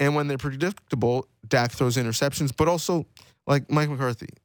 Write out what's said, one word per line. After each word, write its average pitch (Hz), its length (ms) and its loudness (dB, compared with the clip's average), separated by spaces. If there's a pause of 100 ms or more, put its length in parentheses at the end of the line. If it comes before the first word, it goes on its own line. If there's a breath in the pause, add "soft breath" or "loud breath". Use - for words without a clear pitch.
And 143 160 2
when 147 100 0
they're 139 120 -2
predictable, 131 880 -2 (180)
Dak 120 240 2
throws 123 260 0
interceptions. 135 600 0
But 156 100 2
also, 170 400 0 (400 loud breath)
like, 139 240 2
Mike 151 200 2
McCarthy 127 380 -4 (160)